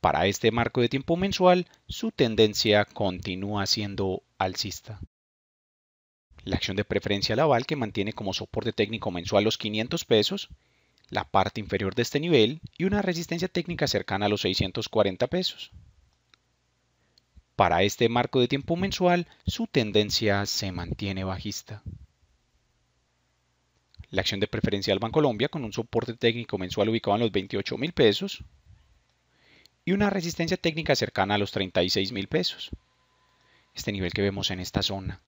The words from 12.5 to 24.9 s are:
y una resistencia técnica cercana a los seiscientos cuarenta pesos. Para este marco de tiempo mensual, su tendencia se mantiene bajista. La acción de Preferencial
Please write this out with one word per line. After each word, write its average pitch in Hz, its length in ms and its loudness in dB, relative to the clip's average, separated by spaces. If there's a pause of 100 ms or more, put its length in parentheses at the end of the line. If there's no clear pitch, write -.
y 170 60 -2
una 202 180 0
resistencia 170 440 -4
técnica 170 400 -2
cercana 101 380 -2
a 104 40 4
los 104 120 0
seiscientos 95 480 -2
cuarenta 101 380 2
pesos. - 420 -4 (1900)
Para 87 280 4
este 113 260 2
marco 120 300 2
de 123 80 6
tiempo 139 280 -2
mensual, 180 520 2 (180)
su - 220 -2
tendencia 104 800 2
se - 240 -4
mantiene 95 520 -6
bajista. 92 600 -8 (2250)
La - 120 -2
acción 98 180 -4
de 101 80 0
Preferencial 98 500 0